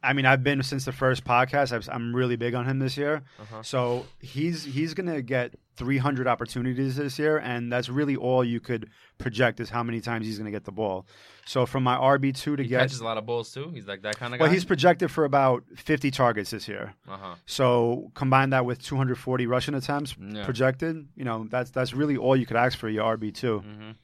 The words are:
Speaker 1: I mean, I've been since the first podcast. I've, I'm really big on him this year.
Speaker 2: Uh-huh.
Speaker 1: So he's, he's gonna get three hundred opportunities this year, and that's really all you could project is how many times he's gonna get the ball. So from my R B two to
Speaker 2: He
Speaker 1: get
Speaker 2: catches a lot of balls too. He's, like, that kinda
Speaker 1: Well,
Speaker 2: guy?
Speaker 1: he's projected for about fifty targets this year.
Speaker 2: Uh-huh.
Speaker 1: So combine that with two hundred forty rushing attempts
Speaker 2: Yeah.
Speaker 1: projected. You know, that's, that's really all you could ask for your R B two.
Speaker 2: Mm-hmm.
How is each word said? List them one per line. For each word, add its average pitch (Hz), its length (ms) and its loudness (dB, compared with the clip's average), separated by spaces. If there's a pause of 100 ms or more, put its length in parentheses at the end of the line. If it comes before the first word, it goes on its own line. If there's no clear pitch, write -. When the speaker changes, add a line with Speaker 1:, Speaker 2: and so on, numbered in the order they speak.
Speaker 1:
I 135 100 2
mean, 139 140 2
I've 131 180 6
been 139 180 2
since 131 220 -4
the 127 80 -6
first 131 320 0
podcast. 131 480 2
I've, 117 180 -4
I'm 117 240 -6
really 123 220 0
big 117 180 -2
on 123 120 -2
him 135 120 0
this 135 180 -2
year. 143 260 -2 (180)
Speaker 2:
Uh-huh. 110 220 -14
Speaker 1:
So 123 440 0 (140)
he's, 151 440 -4
he's 147 300 -4
gonna 165 280 -4
get 123 320 -2 (220)
three 131 220 0
hundred 131 280 0
opportunities 127 680 0
this 143 240 -4
year, 151 180 2
and 120 340 -4
that's 123 160 -2
really 139 280 0
all 127 280 2
you 117 160 0
could 110 300 -4 (280)
project 117 420 0
is 104 100 -8
how 120 120 -2
many 117 180 -4
times 113 260 -4
he's 107 120 -6
gonna 107 140 -8
get 104 120 -6
the 101 80 -10
ball. 95 340 -2 (400)
So 127 200 2
from 131 160 -2
my 123 140 4
R 131 220 6
B 135 140 2
two 147 240 -2
to 139 60 -2
Speaker 2:
He 123 60 -4
Speaker 1:
get 123 140 2
Speaker 2:
catches 131 180 -2
a 113 40 -8
lot 113 140 -2
of 107 80 -8
balls 117 260 -4
too. 147 220 -12
He's, 107 140 -14
like, 98 140 -8
that 107 180 -4
kinda 123 180 -8
Speaker 1:
Well, 156 100 6
Speaker 2:
guy? 170 60 6
Speaker 1:
he's 185 100 2
projected 170 460 4
for 160 140 2
about 135 400 4 (100)
fifty 143 380 0
targets 113 380 2
this 110 180 -8
year. 101 260 -8 (140)
Speaker 2:
Uh-huh. 95 260 -12 (120)
Speaker 1:
So 123 680 2
combine 135 360 4
that 131 160 4
with 123 140 -4
two - 160 -6
hundred 127 220 0
forty 127 300 0
rushing 127 260 0
attempts 143 460 -4
Speaker 2:
Yeah. 104 240 -10
Speaker 1:
projected. 135 720 0
You 135 80 -8
know, 113 260 -4
that's, 123 220 -2
that's 127 200 -2
really 143 240 2
all 131 200 4
you 123 100 2
could 113 100 -2
ask 123 220 4
for 113 100 -4
your 107 160 0
R 113 120 2
B 107 160 -6
two. 107 340 -2
Speaker 2:
Mm-hmm. 107 240 -16 (140)